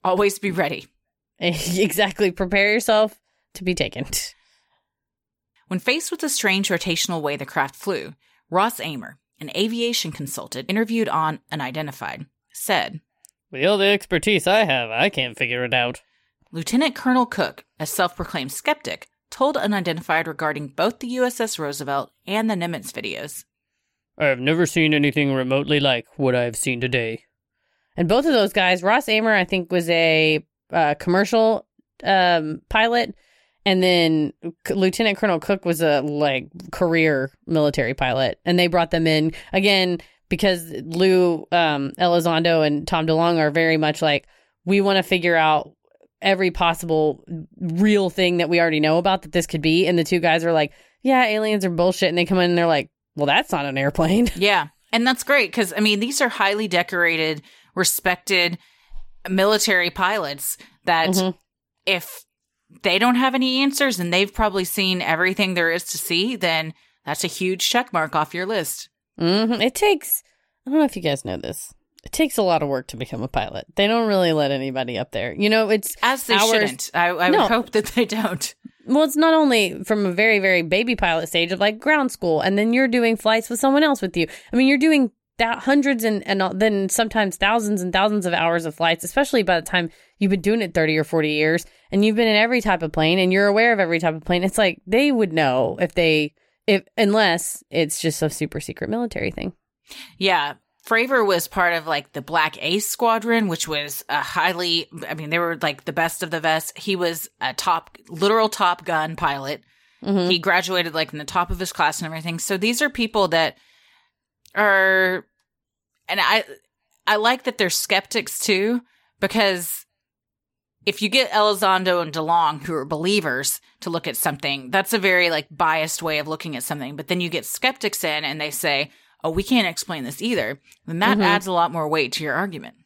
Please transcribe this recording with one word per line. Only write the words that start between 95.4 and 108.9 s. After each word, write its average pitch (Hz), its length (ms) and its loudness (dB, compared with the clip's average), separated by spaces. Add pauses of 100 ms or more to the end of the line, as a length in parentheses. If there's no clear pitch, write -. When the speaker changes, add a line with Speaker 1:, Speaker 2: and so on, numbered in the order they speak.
Speaker 2:
if 175 140 -2
they, 156 400 2 (320)
if, 196 160 2 (140)
unless 202 760 2
it's 156 300 -2
just 160 220 -2
a 151 80 0
super - 300 -8
secret - 300 -10
military 226 400 -4
thing. - 220 -8 (680)
Speaker 1:
Yeah. 170 360 0 (320)
Fravor 240 380 2
was 185 220 0
part 175 280 0
of, 160 120 -4
like, 147 280 -4
the 139 80 -8
Black 156 400 0
Ace 185 260 -2
Squadron, 226 600 0
which 160 200 -4
was 147 400 -6
a 143 140 -2
highly, 170 640 -2 (200)
I 156 60 -6
mean, 156 160 -10
they 165 80 0
were, 170 220 -2
like, 147 240 -4
the 160 80 -8
best 165 300 -2
of 165 80 -8
the 165 100 -4
best. 160 360 -2
He 196 200 -4
was 170 320 -4 (120)
a 131 140 -4
top, - 420 -4 (120)
literal 208 400 2
Top 175 380 0
Gun 160 280 -2